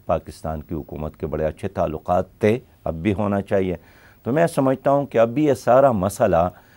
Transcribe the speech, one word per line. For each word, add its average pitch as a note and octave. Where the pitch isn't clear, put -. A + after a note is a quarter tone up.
पाकिस्तान D#2+
की E2
हुकूमत D2+
के -
बड़े D#2
अच्छे D#2
ताल्लुकात F2
थे, A2
अब D#2+
भी E2
होना G2+
चाहिए। F#2+
तो A2+
मैं E3
समझता C3+
हूँ C#3+
कि -
अब A2+
भी D3
ये C#3
सारा C3
मसला F#2